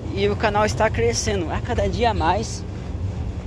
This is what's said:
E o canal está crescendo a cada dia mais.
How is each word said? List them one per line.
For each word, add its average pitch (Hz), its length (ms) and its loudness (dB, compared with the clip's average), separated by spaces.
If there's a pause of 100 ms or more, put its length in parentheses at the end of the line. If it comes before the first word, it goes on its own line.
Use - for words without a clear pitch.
(160)
E 202 120 2
o 202 80 2
canal 214 300 2
está 214 240 2
crescendo 220 600 0
a 202 100 -2
cada 214 260 0
dia 208 240 2
mais. 180 520 0 (840)